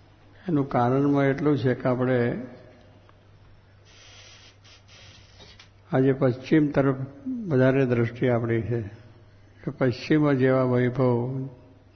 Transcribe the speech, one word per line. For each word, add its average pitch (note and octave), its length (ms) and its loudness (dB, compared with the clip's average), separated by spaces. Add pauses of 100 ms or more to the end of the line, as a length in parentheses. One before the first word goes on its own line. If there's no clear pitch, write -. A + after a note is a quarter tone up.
(480)
એનું C#3+ 200 0
કારણમાં C#3 560 2
એટલું C#3 340 0
છે A#2+ 160 0
કે B2 140 -4
આપણે B2+ 540 0 (3500)
આજે C3+ 200 2
પશ્ચિમ C3+ 540 0
તરફ C#3 300 0 (520)
વધારે C3 380 2
દ્રષ્ટિ A#2+ 420 0
આપણી A2+ 320 0
છે. A#2 200 -4 (840)
કે D#3 60 -8
પશ્ચિમ C#3+ 640 0
જેવા C3 300 2
વૈભવ, B2+ 840 0 (480)